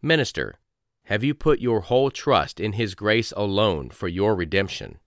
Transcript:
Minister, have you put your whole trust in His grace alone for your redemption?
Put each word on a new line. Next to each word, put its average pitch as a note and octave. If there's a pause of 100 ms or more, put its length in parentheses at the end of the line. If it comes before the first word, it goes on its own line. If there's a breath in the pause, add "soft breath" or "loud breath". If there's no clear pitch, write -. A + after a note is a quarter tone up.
Minister, B2 (520)
have G2+
you C#3+
put D3
your A#2
whole B2+
trust -
in G#2+
His G#2
grace G#2+
alone G2+
for -
your G2
redemption? F#2+